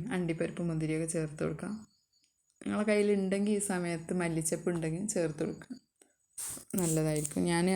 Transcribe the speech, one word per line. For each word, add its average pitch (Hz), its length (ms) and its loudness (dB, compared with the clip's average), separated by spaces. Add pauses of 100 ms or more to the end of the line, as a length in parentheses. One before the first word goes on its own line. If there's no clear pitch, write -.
(160)
അണ്ടിപ്പരിപ്പും 170 540 -2
മുന്തിരിയൊക്കെ 160 460 0
ചേർത്ത് 156 280 -2
കൊടുക്കാം. 156 300 -4 (880)
നിങ്ങളെ 202 280 -2
കയ്യിലുണ്ടെങ്കിൽ 202 680 4
ഈ 202 160 0
സമയത്ത് 170 480 -2
മല്ലിച്ചപ്പ് 165 520 0
ഉണ്ടെങ്കിൽ 165 320 0 (120)
ചേർത്ത് 160 280 0
കൊടുക്കുക, - 320 -6 (1040)
നല്ലതായിരിക്കും. 156 680 0
ഞാൻ 170 160 2 (100)